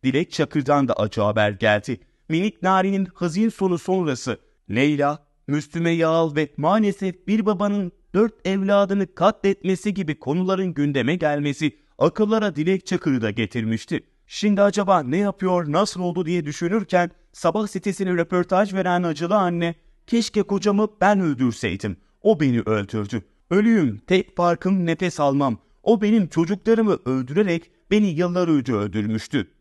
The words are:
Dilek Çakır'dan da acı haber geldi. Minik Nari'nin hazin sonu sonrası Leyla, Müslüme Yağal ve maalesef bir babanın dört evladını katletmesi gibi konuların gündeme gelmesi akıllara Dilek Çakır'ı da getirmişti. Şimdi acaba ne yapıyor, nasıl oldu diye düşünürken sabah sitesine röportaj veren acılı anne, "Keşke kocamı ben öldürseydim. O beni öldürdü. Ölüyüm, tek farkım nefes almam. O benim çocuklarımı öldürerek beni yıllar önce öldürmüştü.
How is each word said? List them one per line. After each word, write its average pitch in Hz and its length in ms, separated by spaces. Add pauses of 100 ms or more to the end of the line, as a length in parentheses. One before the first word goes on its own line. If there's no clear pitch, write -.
Dilek 139 280
Çakır'dan 143 560
da 120 60
acı 107 280
haber 104 300
geldi. 104 480 (300)
Minik 185 340
Nari'nin 190 500
hazin 180 360
sonu 185 280
sonrası 151 600 (300)
Leyla, 143 560 (220)
Müslüme 165 440
Yağal 165 440
ve 151 220
maalesef 190 680
bir 208 180
babanın 202 460 (220)
dört 214 340
evladını 196 680
katletmesi 196 800
gibi 160 260
konuların 185 540
gündeme 143 420
gelmesi 147 640 (200)
akıllara 208 580
Dilek 180 300
Çakır'ı 135 360
da 110 100
getirmişti. 113 720 (260)
Şimdi 202 320
acaba 196 420
ne 127 140
yapıyor, 185 540
nasıl 185 300
oldu 175 240
diye 170 200
düşünürken 175 680 (220)
sabah 202 340
sitesine 185 460
röportaj 180 600
veren 180 300
acılı 170 320
anne, 170 400 (320)
"Keşke 214 360
kocamı 202 440 (140)
ben 196 180
öldürseydim. 117 800 (240)
O 202 180
beni 123 220
öldürdü. 107 600 (280)
Ölüyüm, 190 480 (100)
tek - 280
farkım 175 500
nefes 165 340
almam. 139 380 (260)
O 208 180
benim 208 260
çocuklarımı 202 800
öldürerek 151 680 (200)
beni 208 160
yıllar 175 400
önce 131 260
öldürmüştü. 107 760 (140)